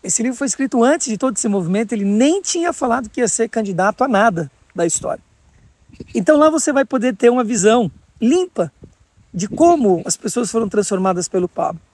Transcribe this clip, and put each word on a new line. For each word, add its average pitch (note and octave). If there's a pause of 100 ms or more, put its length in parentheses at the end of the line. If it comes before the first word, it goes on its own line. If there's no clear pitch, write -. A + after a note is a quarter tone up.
Esse -
livro A#3+
foi C#4
escrito C4
antes C#4+
de A3
todo C4
esse -
movimento, G3
ele G3+
nem C4
tinha E4+
falado B3
que -
ia A#3
ser A3+
candidato G3+
a C4
nada G3 (240)
da F3
história. - (920)
Então A#3+
lá D#4
você D4+
vai C4+
poder B3
ter A#3+
uma B3
visão G#3+ (320)
limpa B3+ (600)
de F3
como C4
as -
pessoas A#3
foram A3+
transformadas F#3
pelo F3+
Pablo. E3+ (140)